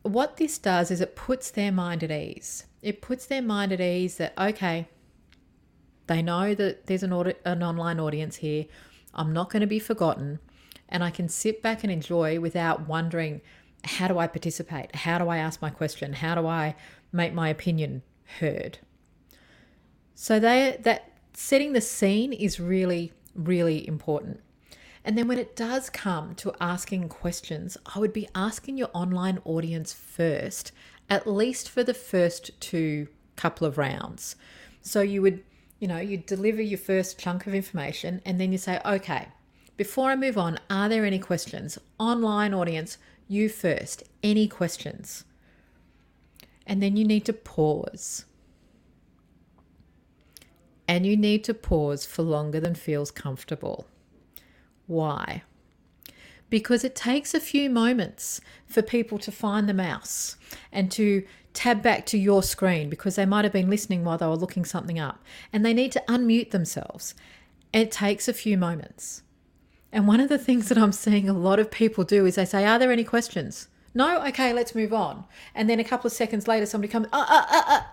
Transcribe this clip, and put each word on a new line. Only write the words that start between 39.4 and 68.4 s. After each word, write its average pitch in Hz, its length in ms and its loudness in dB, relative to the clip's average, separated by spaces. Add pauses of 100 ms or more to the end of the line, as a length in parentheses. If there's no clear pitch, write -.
before 262 320 0
I 269 80 2
move 262 200 0
on, 170 220 0 (100)
are 202 200 2
there 220 160 2
any 190 140 0
questions? - 600 -6 (180)
Online 214 560 0
audience, 170 440 -2 (320)
you 208 180 2
first, - 560 -2 (180)
any 208 280 4
questions?" - 760 -6 (1400)
And 196 180 0
then 196 140 4
you 220 80 4
need 214 220 4
to 226 60 0
pause. - 920 -2 (2500)
And 180 200 2
you 208 100 4
need 208 300 4
to 226 80 -2
pause 147 520 -2
for - 180 -4
longer 151 360 0
than 170 160 -2
feels 147 340 -4
comfortable. - 800 -8 (960)
Why? 160 580 -2 (1080)
Because 226 360 2
it 254 100 -4
takes 277 380 0
a 311 80 0
few 285 280 0
moments 233 680 0 (260)
for - 160 2
people 220 380 -2
to 208 140 -10
find 208 340 0
the 202 60 2
mouse - 640 -4 (340)
and 190 220 0
to 202 320 4 (280)
tab 240 280 2
back 226 240 4
to 220 120 0
your 196 240 6
screen 175 480 0
because 185 260 -4
they 196 100 2
might 208 180 4
have 208 80 2
been 185 180 2
listening 196 360 0
while 165 120 0
they 170 80 0
were 160 120 2
looking 175 260 -2
something 170 340 -4
up, 147 240 -6 (300)
and 214 140 4
they 226 80 4
need 262 180 2
to - 160 0
unmute 233 440 4
themselves. - 640 -4 (580)
It 220 180 4
takes 202 380 0
a 226 40 -2
few 208 240 0